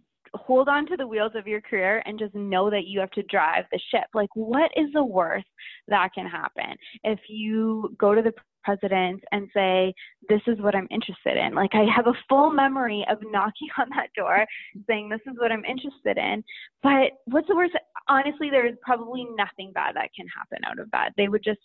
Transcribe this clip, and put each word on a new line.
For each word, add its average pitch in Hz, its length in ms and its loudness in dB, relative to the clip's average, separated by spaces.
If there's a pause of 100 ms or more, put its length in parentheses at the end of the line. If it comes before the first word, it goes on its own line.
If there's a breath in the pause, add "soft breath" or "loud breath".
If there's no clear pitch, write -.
(340)
hold 254 340 2
on 285 180 2
to 349 100 -6
the 262 100 -6
wheels 220 300 -2
of 202 100 -8
your 214 140 -4
career 202 440 0
and 214 140 -10
just 208 160 -6
know 202 340 0
that 202 180 0
you 196 120 -6
have 185 140 -4
to - 120 -4
drive 175 460 2
the 180 80 -4 (120)
ship. 202 220 0
Like, 208 220 0
what 247 420 0
is 294 160 0
the 294 120 2
worst 185 420 0 (400 loud breath)
that 190 280 2
can 190 120 -8
happen? - 500 -8 (280 loud breath)
If 214 240 0
you 220 680 -2
go 202 180 6
to 220 80 6
the 226 100 2 (340)
president 190 540 0 (120)
and 202 220 -4
say, 185 400 4 (340 loud breath)
"This 214 180 4
is 233 180 0
what 202 100 4
I'm 190 160 -2
interested - 540 -2
in." 175 180 -2
Like, 196 120 0
I 208 100 6 (120)
have 240 120 4
a 233 200 0
full 285 220 6
memory 269 520 0 (100)
of 214 60 0 (160)
knocking 214 400 -2
<laughs> - 80 -2
on 240 140 0
that - 140 -4 (100)
door 185 180 2 (500 loud breath)
saying, 208 200 -2
"This 214 220 -6
is 240 80 -14
what 233 140 0
I'm 214 120 -4
interested - 540 -4
in." 202 180 0 (460 loud breath)
But 269 240 6 (260)
what's 311 160 2
the 359 120 4
worst? 349 140 0 (340)
Honestly, 294 420 0
there 254 160 4
is 233 160 -2
probably 247 420 -4 (120)
nothing 196 360 -6
bad 151 240 -4
that - 200 -4
can 185 100 -16 (120)
happen - 300 -12
out - 140 -8
of - 100 -16
that. - 240 -2
They 202 120 2
would 208 220 -2
just 202 140 -6